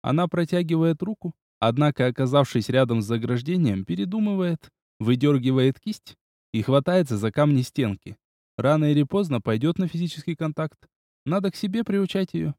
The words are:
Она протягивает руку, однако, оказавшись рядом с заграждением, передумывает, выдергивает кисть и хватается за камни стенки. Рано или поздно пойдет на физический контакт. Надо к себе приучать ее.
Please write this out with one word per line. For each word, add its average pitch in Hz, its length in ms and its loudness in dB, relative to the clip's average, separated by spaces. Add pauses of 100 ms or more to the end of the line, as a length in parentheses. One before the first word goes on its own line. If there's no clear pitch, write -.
Она 165 260 0
протягивает 165 720 0
руку, 180 320 -8 (240)
однако, 127 480 2
оказавшись 127 640 0
рядом 120 340 2
с 101 40 -4
заграждением, 120 760 0
передумывает, 190 880 -2 (280)
выдергивает 131 800 2
кисть - 380 -12 (360)
и 110 100 -2
хватается 143 540 2
за 107 140 -2
камни 147 320 2
стенки. 110 540 -4 (400)
Рано 147 340 2
или 147 120 4
поздно 147 380 -2
пойдет 120 380 -2
на 185 100 -2
физический 165 460 -6
контакт. 156 440 -6 (480)
Надо 190 240 -2
к - 60 -18
себе 214 280 -2
приучать 196 500 0
ее. 160 240 -2